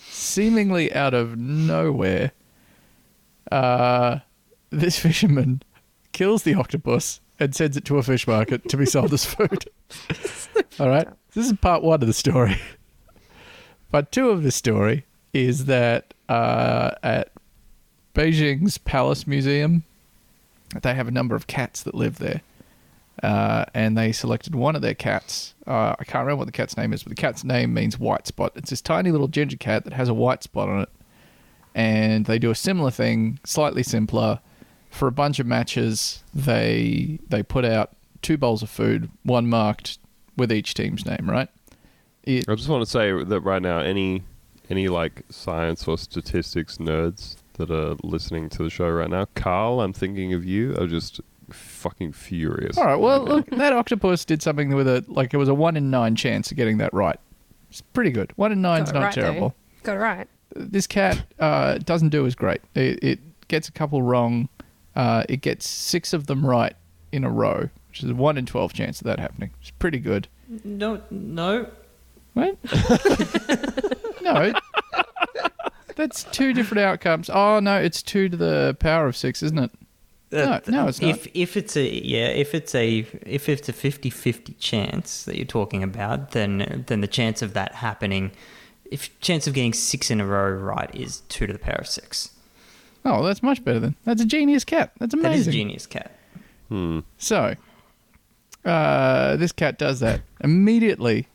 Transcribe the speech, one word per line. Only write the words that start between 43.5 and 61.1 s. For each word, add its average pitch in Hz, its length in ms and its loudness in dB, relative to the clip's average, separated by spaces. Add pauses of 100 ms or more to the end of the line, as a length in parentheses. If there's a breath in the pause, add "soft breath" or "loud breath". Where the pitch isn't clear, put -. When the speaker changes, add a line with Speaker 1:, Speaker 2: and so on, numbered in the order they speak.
Speaker 2:
now, 87 180 0
any, 92 440 0 (460)
any, 95 180 0
like, 85 420 -2
science 82 580 -4
or 82 100 0
statistics - 800 -6
nerds 82 580 -4 (180)
that 80 180 -6
are 78 320 -2
listening 82 460 -6
to - 140 -6
the 82 60 -2
show 87 200 -2
right 82 200 -2
now, 92 260 -2
Carl, 110 460 -2
I'm 95 120 -2
thinking 95 400 -4
of 87 120 -2
you, 104 340 -2
are 90 80 0
just 82 320 -6 (320)
fucking - 640 -10
furious. - 640 -4
Speaker 1:
All 330 80 2
right, 143 100 4
well, 269 240 4
Speaker 2:
Right 247 80 -2
now. 294 80 2
Speaker 1:
look, 294 160 0
that 269 220 2
octopus 202 520 0
did 156 160 0
something 147 320 0
with 139 140 4
a, 127 220 4
like, 131 240 -2
it 147 40 2
was 139 120 4
a 139 40 6
one 160 220 2
in 139 160 0
nine 117 240 4
chance 110 360 -2
of - 60 -6
getting 110 200 2
that 107 160 0
right. 90 260 0 (500)
It's - 120 -18
pretty 226 300 0
good. 104 260 -2
One 214 160 2
in 190 80 2
nine's 160 320 2
Speaker 3:
Got 143 40 0
it - 40 2
Speaker 1:
not - 60 2
Speaker 3:
right, 202 80 -2
though. 120 60 0
Speaker 1:
terrible. 131 340 0 (280)
Speaker 3:
Got 208 140 -2
it - 20 -4
right. 202 280 -2 (280)
Speaker 1:
This - 320 -2
cat, 196 380 2 (120)